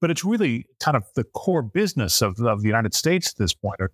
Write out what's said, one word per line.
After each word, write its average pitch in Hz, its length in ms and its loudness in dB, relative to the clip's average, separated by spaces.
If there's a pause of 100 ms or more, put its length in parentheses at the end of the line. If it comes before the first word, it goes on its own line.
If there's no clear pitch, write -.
But 170 100 2
it's 170 140 -4
really 185 420 0 (140)
kind 147 160 2
of 110 80 0 (100)
the 117 100 0
core - 380 -2
business 123 600 0
of, 101 180 0
of 110 220 2
the 107 40 0
United 107 280 2
States 175 340 0
at - 80 -8
this 95 160 0
point, - 280 -6
or 95 40 0
at 95 100 -4